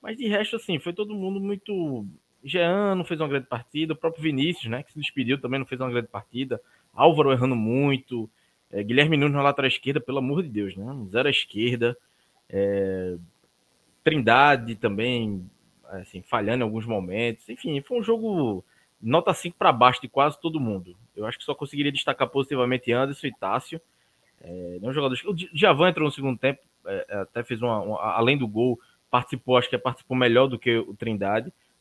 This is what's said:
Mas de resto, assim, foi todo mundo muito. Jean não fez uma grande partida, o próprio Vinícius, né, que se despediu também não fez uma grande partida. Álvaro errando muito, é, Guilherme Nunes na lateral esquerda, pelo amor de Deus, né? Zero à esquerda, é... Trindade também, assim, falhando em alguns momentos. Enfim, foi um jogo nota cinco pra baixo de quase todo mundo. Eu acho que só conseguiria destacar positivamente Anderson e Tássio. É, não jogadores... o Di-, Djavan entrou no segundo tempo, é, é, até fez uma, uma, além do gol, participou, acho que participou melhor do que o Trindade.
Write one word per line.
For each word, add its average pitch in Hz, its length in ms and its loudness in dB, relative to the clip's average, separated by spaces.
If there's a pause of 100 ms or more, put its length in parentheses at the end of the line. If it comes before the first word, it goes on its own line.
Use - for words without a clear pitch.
Mas 220 160 -10
de 254 100 -4
resto, 208 280 0
assim, - 240 -4
foi 175 140 -6
todo 214 200 -6
mundo 196 260 -4
muito. 190 680 -4 (380)
Jean 180 520 2
não 180 100 -2
fez 160 160 -4
uma 151 80 -2
grande 139 160 -2
partida, 151 480 -4
o - 20 -8
próprio 160 280 -4
Vinícius, 156 420 0
né, 120 160 -4
que - 100 -18
se - 80 -14
despediu 135 400 -2
também 135 200 -4
não 131 60 -6
fez 127 140 -8
uma 127 120 -4
grande 120 160 -2
partida. 120 520 -6 (320)
Álvaro 147 400 6
errando 127 240 2
muito, 123 720 0 (440)
é, 101 100 -4
Guilherme 139 340 4
Nunes 143 200 4
na 143 80 2
lateral 143 240 2
esquerda, 135 340 -2
pelo 131 160 -6
amor 139 240 0
de 165 80 -6
Deus, 101 260 -4
né? 98 100 -10 (260)
Zero 123 160 0
à 139 40 2
esquerda, 120 640 -2 (540)
é... 95 680 -2 (880)
Trindade 127 720 4
também, 107 760 -2 (400)
assim, 92 340 -14
falhando 117 400 0
em - 0 -
alguns 110 220 -4
momentos. 110 640 -4
Enfim, 165 340 -6
foi 240 180 -4
um 220 40 -4
jogo 190 640 -2 (360)
nota 156 320 2
cinco - 240 -10
pra 170 140 6
baixo 123 300 6
de 131 60 -12
quase 143 320 0
todo 160 200 -4
mundo. 92 360 -4 (200)
Eu 104 100 -8
acho 113 120 -8
que - 60 -20
só 147 100 -4
conseguiria 143 380 -4
destacar 139 360 -2
positivamente 127 640 0
Anderson 135 360 0
e 123 60 -6
Tássio. 120 460 -4 (640)
É, 90 400 -12
não 117 100 -6
jogadores... 135 340 -2
o 202 80 -2
Di-, 175 200 -8
Djavan 165 360 6
entrou 160 160 0
no 143 60 0
segundo 135 260 -4
tempo, 139 240 0 (240)
é, 95 220 -6
é, - 100 -8
até 101 260 -6
fez 117 180 -6
uma, 117 180 0
uma, 98 220 -4
além 113 360 2
do 127 100 -2
gol, 113 320 0 (320)
participou, 127 460 2
acho 123 120 2
que 127 80 0
participou 127 400 -4
melhor 123 300 6
do 127 100 -4
que 117 200 2
o 104 180 -6
Trindade. 110 580 -2 (280)